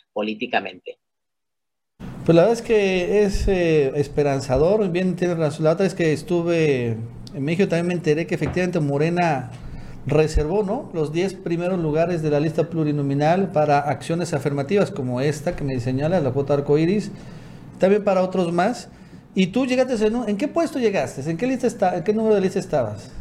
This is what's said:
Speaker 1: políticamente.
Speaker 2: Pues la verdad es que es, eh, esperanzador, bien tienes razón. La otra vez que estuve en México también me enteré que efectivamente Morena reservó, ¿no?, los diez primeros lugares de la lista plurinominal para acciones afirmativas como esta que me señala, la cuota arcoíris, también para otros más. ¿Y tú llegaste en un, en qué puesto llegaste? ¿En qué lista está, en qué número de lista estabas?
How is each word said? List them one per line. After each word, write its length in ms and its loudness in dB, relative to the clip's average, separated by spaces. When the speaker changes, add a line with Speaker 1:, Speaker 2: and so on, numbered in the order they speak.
Speaker 1:
políticamente. 880 -6
Speaker 2:
Pues 100 4
la 60 8
verdad 180 4
es 20 -8
que 640 2
es, 240 0
eh, 480 4
esperanzador, 960 2
bien 240 0
tienes 220 0
razón. 260 -2
La 80 4
otra 140 2
vez 100 -2
que 160 2
estuve 840 0
en 100 -6
México 260 2
también 180 0
me 60 -2
enteré 340 0
que 80 -2
efectivamente 460 -2
Morena 680 0
reservó, 560 2
¿no?, 320 -4
los 200 -2
diez 200 0
primeros 460 -2
lugares 420 0
de 80 0
la 120 2
lista 280 0
plurinominal 840 2
para 260 4
acciones 540 -2
afirmativas 580 0
como 300 -4
esta 340 -2
que 80 -6
me 160 -4
señala, 400 0
la 120 0
cuota 220 0
arcoíris, 580 2
también 240 4
para 200 2
otros 280 0
más. 380 0
¿Y 140 2
tú 180 0
llegaste 400 2
en 120 0
un, 100 -4
en 80 -2
qué 140 -2
puesto 300 -2
llegaste? 500 -2
¿En 80 -4
qué 100 -2
lista 200 0
está, 280 0
en 80 -4
qué 80 0
número 240 2
de 60 2
lista 180 0
estabas? 500 -4